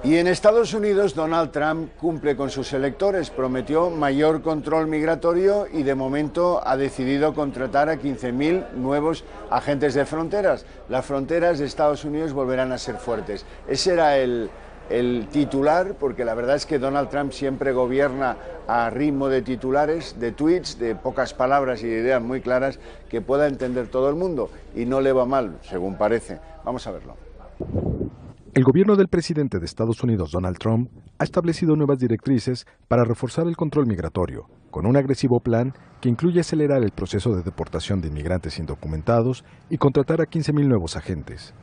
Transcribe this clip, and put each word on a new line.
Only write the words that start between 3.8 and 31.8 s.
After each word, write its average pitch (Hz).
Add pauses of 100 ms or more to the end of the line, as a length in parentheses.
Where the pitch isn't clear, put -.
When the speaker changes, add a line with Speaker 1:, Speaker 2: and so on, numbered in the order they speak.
Speaker 1:
mayor 151
control 156
migratorio 170
y, 156
de 135
momento, 147
ha 131
decidido 139
contratar 139
a 160
quince 127
mil 156 (120)
nuevos 143 (260)
agentes 135
de 143
fronteras. 160 (220)
Las 127
fronteras 160
de 143
Estados 147
Unidos 151
volverán 131
a 123
ser 113
fuertes. 104 (200)
Ese 156
era 147
el, 120 (400)
el 120
titular, 151
porque 123
la 113
verdad 120
es -
que 151
Donald 135
Trump 139
siempre 135
gobierna 127 (300)
a 117
ritmo 139
de 131
titulares, 135
de 117
tweets, 165
de 117
pocas 123
palabras 127
y 117
de 113
ideas 127
muy 123
claras 127 (320)
que 113
pueda 143
entender 123
todo 131
el 143
mundo. 165 (240)
Y 117
no 135
le 135
va 127
mal, 117 (100)
según 92
parece. 104 (260)
Vamos 120
a 110
verlo. 64 (1400)
Speaker 2:
El 131
gobierno 196
del 196
presidente 151
de 82
Estados 113
Unidos, 98
Donald 90
Trump, 117 (260)
ha -
establecido 165
nuevas 143